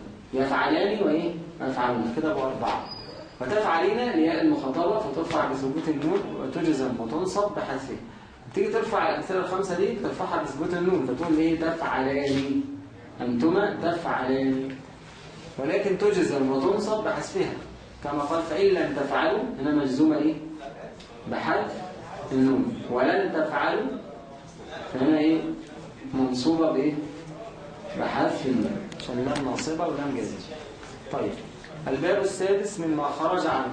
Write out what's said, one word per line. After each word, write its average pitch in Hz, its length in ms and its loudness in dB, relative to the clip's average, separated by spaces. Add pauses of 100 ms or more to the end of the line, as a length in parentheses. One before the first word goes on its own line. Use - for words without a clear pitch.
(340)
يفعلان 170 680 2
وإيه؟ 170 320 2 (260)
يفعلون، 123 560 0
كده 156 180 0
بأربعة. 123 500 -2 (560)
وتفعلين 202 560 2
لياء 165 460 2
المخاطبة 147 560 4
فترفع 156 520 0
بثبوت 135 380 -2
النون 160 320 2 (200)
وتجزم 131 600 0
وتنصب 185 540 0
بحذفها. 131 420 -6 (580)
تيجي 208 140 2
ترفع 202 400 0
الأمثلة - 300 -2
الخمسة 185 380 -2
دي - 200 2
ترفعها - 460 -2
بثبوت 156 320 -2
النون، 175 320 2
فتقول 156 300 2
إيه؟ 160 240 4
"تفعلان، 139 1040 0 (580)
أنتما 156 600 4
تفعلان". 135 960 0 (800)
ولكن 185 400 2
تجزم 147 520 4
وتنصب 202 540 2
بحذفها، 156 480 -2 (520)
كما 147 180 0
قال: 160 200 0
"فإن 190 240 2
لم 160 280 4
تفعلوا"، 143 480 2 (180)
هنا 147 140 2
مجزومة 147 440 4
إيه؟ 156 160 4 (960)
بحذف 185 520 0 (500)
النون. 131 580 4
"ولن 330 440 2
تفعلوا"، 311 520 2 (1080)
فهنا 143 240 4
إيه؟ 156 240 4 (720)
منصوبة 131 580 4
بإيه؟ 147 220 2 (1080)
بحذف 139 460 0
النون، 113 420 0 (120)
عشان 123 240 -2
لام 139 200 0
ناصبة 156 420 -2
ولام 143 300 -2
جازمة. 101 220 -4 (760)
طيب، - 200 -2 (560)
الباب 170 340 2
السادس 196 580 0
مما 151 240 0
خرج 160 420 0
عن 131 260 0